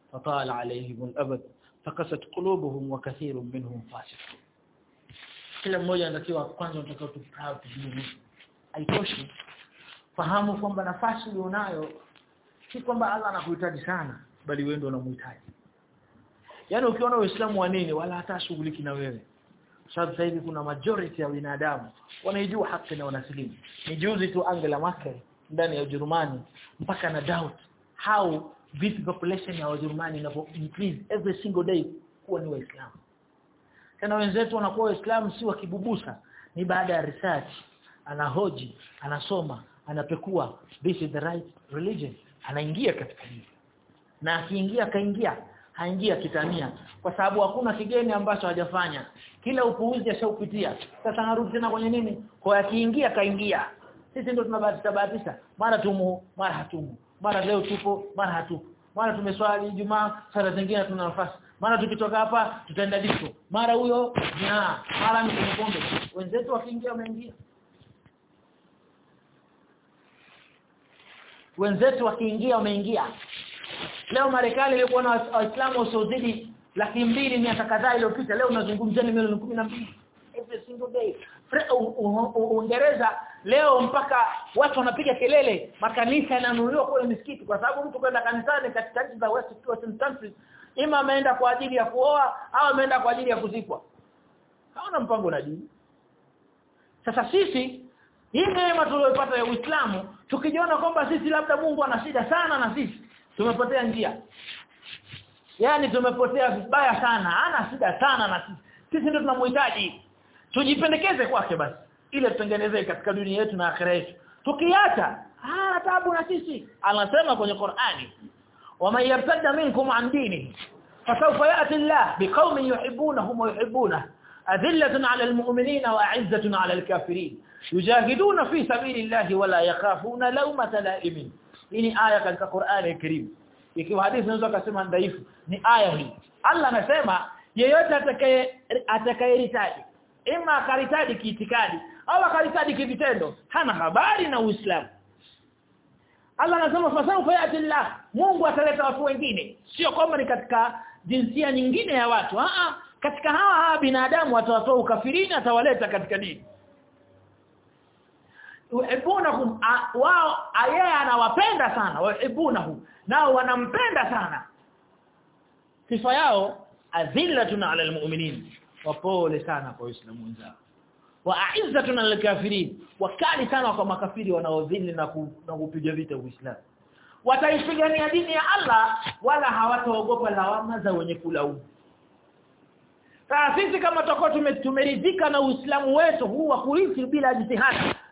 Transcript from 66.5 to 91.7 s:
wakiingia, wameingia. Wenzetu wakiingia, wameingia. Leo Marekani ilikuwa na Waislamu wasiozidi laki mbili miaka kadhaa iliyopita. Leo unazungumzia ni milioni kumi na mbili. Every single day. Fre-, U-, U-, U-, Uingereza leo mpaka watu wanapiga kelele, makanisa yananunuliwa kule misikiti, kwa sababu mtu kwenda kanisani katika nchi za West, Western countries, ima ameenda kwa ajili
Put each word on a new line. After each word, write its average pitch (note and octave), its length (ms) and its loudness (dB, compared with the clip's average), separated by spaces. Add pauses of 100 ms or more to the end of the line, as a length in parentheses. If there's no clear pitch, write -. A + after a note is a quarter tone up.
wakiingia, A#3+ 380 -6
wameingia. A3+ 420 -10 (4000)
Wenzetu A#3 480 2
wakiingia, A3+ 520 0
wameingia. G#3 460 0 (1040)
Leo C4 220 2
Marekani B3+ 480 2
ilikuwa B3 240 4
na B3 60 2
Waislamu A#3 720 0
wasiozidi A3+ 760 -2 (220)
laki A3 300 0
mbili B3+ 320 2
miaka A3+ 280 0
kadhaa A3+ 300 2
iliyopita. A3 400 0
Leo B3+ 120 4
unazungumzia G#3+ 560 0
ni A#3 80 0
milioni A3 280 2
kumi A3+ 160 -8
na A3+ 80 0
mbili. A3+ 320 -10 (380)
Every A#3 320 -12
single B3 280 -10
day. A3+ 220 -2 (340)
Fre-, D4+ 220 0
U-, A#3 260 0
U-, G#3+ 380 0
U-, A3 220 2
Uingereza A#3+ 640 2 (240)
leo C4 380 6
mpaka C4+ 340 0 (400)
watu C#4+ 240 4
wanapiga B3+ 360 0
kelele, B3+ 640 2
makanisa B3 540 0
yananunuliwa B3 520 0
kule C4+ 200 2
misikiti, B3+ 380 -6
kwa G3+ 160 -2
sababu C#4 280 -2
mtu B3+ 100 -8
kwenda B3+ 220 0
kanisani A#3+ 520 -2
katika A3+ 300 -4
nchi B3 160 -12
za A3 100 0
West, A#3+ 180 -2 (200)
Western A3+ 300 -6
countries, B3+ 360 -4 (420)
ima D4 240 2
ameenda C4+ 340 4
kwa B3 180 4
ajili B3+ 240 -2